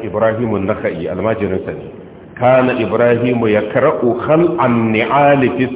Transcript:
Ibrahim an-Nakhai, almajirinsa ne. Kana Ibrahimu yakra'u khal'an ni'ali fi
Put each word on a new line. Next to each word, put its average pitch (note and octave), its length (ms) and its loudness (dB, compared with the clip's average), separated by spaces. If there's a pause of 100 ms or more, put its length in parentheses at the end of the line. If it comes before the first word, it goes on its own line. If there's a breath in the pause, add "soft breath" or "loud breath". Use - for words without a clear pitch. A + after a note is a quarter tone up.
Ibrahim A2 500 -2
an-Nakhai, F#2+ 540 -4
almajirinsa F#2 680 -4
ne. - 280 -16 (360)
Kana B2+ 400 4
Ibrahimu A#2 640 2
yakra'u A#2+ 800 0
khal'an B2+ 640 2
ni'ali C3 640 2
fi C3 80 0 (100)